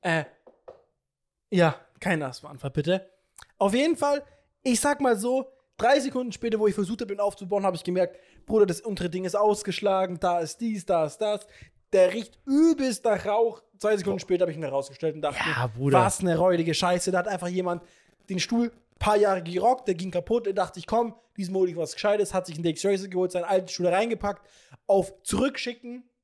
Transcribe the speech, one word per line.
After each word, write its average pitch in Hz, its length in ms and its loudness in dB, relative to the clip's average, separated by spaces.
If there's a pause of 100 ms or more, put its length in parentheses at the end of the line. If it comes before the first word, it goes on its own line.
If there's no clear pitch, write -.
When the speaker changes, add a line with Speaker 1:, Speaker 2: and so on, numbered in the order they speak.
Speaker 1:
Äh, 165 220 0 (1300)
ja, 175 260 2 (240)
kein 170 240 -2
Asthma-Anfall, 135 480 -10
bitte. 180 380 -2 (480)
Auf 196 160 2
jeden 294 240 2
Fall, 285 260 0 (380)
ich 247 180 0
sag 285 220 0
mal 247 160 2
so, 247 340 -2 (240)
drei 277 240 4
Sekunden 254 320 -4
später, 220 280 -4
wo 214 80 2
ich 202 80 2
versucht 208 260 -4
hab, 196 100 -8
ihn 202 80 -8
aufzubauen, 202 460 -2
hab 185 100 0
ich - 80 -12
gemerkt, 180 340 -2 (280)
Bruder, 208 200 4
das 175 140 -4
untere 180 300 -6
Ding 180 160 -6
ist 180 100 -4
ausgeschlagen, 196 840 0
da 175 200 0
ist 160 220 -8
dies, 214 240 -6
da 165 200 2
ist 143 120 -10
das. 208 280 -4 (480)
Der 185 180 6
riecht 208 340 -8
übelst 277 600 4
nach 208 180 2
Rauch. 220 380 0 (160)
Zwei 214 200 2
Sekunden 190 200 -2
Speaker 2:
Boah. - 40 -8
Speaker 1:
später 180 220 2
hab 180 60 6
ich 151 80 -4
ihn 165 60 -6
rausgestellt 139 500 -4
und 156 80 -10
dachte 147 160 -2
Speaker 2:
Ja, 135 300 0
Speaker 1:
mir, 110 60 -6
Speaker 2:
Bruder. 139 260 4
Speaker 1:
was 196 220 2
eine 175 160 2
räudige 170 360 2
Scheiße. 180 380 0
Da 185 80 2
hat 180 80 -2
einfach 180 220 -4
jemand 180 340 -4 (460)
den 185 100 -4
Stuhl 233 320 0 (260)
paar 214 180 2
Jahre 196 280 2
gerockt, 180 440 0
der 190 60 0
ging 180 160 -6
kaputt. 220 380 -2
Da 196 60 -2
dachte 190 260 -4
ich, - 80 -16
komm, 226 280 0 (220)
diesem 190 160 -8
hol 190 160 2
ich 160 60 -8
was 165 180 -4
Gescheites, 208 400 0
hat 185 140 -2
sich 165 80 -12
einen 165 80 -8
D 165 80 2
X 160 120 -6
Racer 196 260 0
geholt, 180 220 -2
seinen 180 120 -4
alten 180 240 0
Stuhl 180 200 -2
reingepackt, 202 600 -2 (400)
auf - 340 2
Zurückschicken. 240 880 -4 (140)